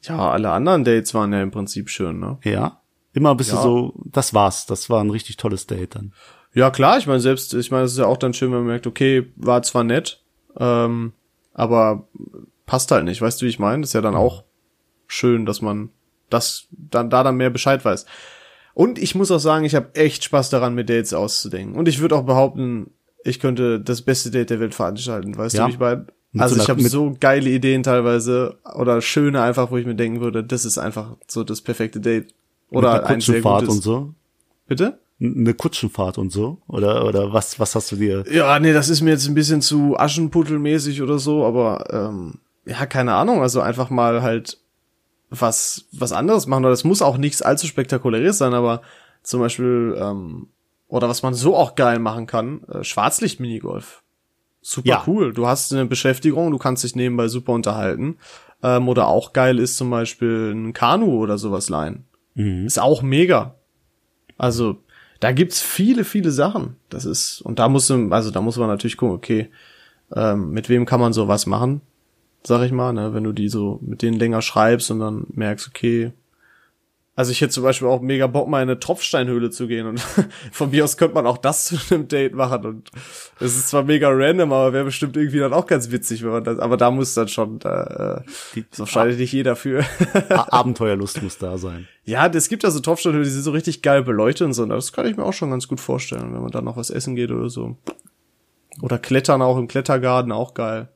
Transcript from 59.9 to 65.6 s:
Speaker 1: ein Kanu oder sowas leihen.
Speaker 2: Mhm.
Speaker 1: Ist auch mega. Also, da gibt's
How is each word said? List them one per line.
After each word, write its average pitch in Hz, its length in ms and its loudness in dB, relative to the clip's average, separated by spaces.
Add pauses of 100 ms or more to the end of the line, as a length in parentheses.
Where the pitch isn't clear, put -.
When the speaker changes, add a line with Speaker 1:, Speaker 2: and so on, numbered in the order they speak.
Speaker 1:
ein 110 200 -6
Kanu 156 440 2
oder 104 220 0
sowas 98 300 -4
leihen. 78 360 -4 (300)
Speaker 2:
Mhm. 98 320 -2
Speaker 1:
Ist - 120 -2
auch 135 220 2
mega. 135 540 2 (800)
Also, 117 400 0 (420)
da 117 120 0
gibt's 170 300 2